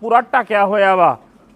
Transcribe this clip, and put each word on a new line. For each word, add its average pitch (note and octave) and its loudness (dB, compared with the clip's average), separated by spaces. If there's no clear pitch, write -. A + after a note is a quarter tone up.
ਪੂਰਾ A#3 0
ਢੱਕਿਆ G#3+ -2
ਹੋਇਆ G3 0
ਵਾ D#3 2